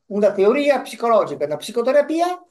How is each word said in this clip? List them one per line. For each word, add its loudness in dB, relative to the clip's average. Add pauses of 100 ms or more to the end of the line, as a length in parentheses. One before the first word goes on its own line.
una 0
teoria 2
psicologica, -2
una -4
psicoterapia -2